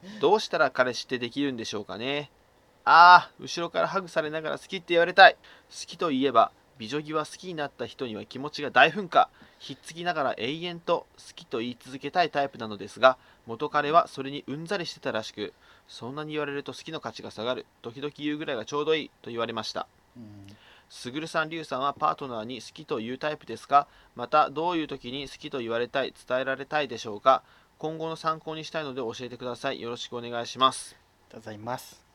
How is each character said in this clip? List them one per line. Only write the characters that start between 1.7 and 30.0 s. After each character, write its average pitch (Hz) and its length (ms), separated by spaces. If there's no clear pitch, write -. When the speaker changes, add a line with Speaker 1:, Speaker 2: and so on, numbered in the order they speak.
Speaker 1:
ょ 104 60
う 101 40
か 92 120
ね。 139 340
あ 170 460
ー、 - 40
後 135 180
ろ 170 80
か 175 120
ら 175 60
ハ 190 140
グ 180 80
さ 165 120
れ 151 80
な 156 120
が 156 80
ら 143 100
好 - 80
き 190 100
っ - 20
て 180 100
言 175 100
わ 170 60
れ 180 80
た 185 160
い。 - 60
好 - 40
き - 120
と 170 140
い 131 140
え 135 60
ば、 113 200
美 110 100
女 147 120
木 151 120
は 156 120
好 - 120
き 185 100
に 180 60
な 151 140
っ - 40
た - 140
人 123 220
に 110 80
は 101 100
気 - 140
持 143 100
ち - 140
が 131 80
大 143 200
噴 190 160
火。 - 220
ひ - 140
っ - 80
つ - 120
き 170 100
な 175 120
が 151 80
ら 127 140
永 156 260
遠 175 160
と - 260
好 - 200
き - 100
と 123 140
言 120 100
い 123 100
続 131 200
け 143 100
た 180 140
い 156 80
タ 143 120
イ 139 60
プ - 80
な 113 100
の 104 80
で 95 120
す - 120
が、 127 180
元 117 240
彼 147 220
は 165 160
そ - 160
れ 135 80
に 143 160
う 131 100
ん 165 80
ざ 202 120
り 170 100
し - 80
て - 40
た - 120
ら 110 100
し - 100
く、 - 220
そ - 220
ん 139 60
な 151 80
に 151 80
言 151 80
わ 147 80
れ 143 60
る 139 100
と 135 100
好 - 60
き - 120
の 160 80
価 113 140
値 - 80
が 113 80
下 - 140
が 123 100
る。 - 140
時 120 180
々 147 160
言 147 160
う 151 40
ぐ 156 80
ら 151 100
い - 20
が 123 80
ち - 80
ょ 147 80
う 151 40
ど 156 100
い 151 100
い - 60
と - 80
言 117 100
わ 113 60
れ 117 80
ま 113 100
し - 80
た。 - 160
Speaker 2:
う - 20
ん。 104 280
Speaker 1:
す - 220
ぐ 147 100
る 160 60
さ 160 160
ん、 156 60
り 165 80
ゅ 165 40
う - 20
さ 139 140
ん - 40
は 139 120
パ 156 180
ー 156 40
ト 147 120
ナ 117 140
ー - 20
に 117 180
好 - 120
き 156 120
と 147 120
言 113 160
う 131 40
タ 151 140
イ 151 60
プ - 80
で 113 120
す - 100
か？ 143 200
ま 120 120
た、 151 220
ど 160 220
う 175 60
い 160 60
う 147 40
時 127 240
に 139 160
好 - 100
き 156 120
と 143 100
言 117 100
わ 117 100
れ 120 80
た 135 160
い、 - 100
伝 127 140
え 131 40
ら 135 100
れ 135 100
た 151 160
い 139 60
で 120 100
し 113 100
ょ 104 80
う 104 60
か？ 135 220
今 160 180
後 160 120
の 160 60
参 160 240
考 156 160
に 160 80
し 151 60
た 160 120
い - 20
の 139 100
で 131 80
教 113 100
え 123 80
て 123 80
く 123 80
だ 123 100
さ 135 160
い。 82 100
よ 117 80
ろ 120 80
し - 100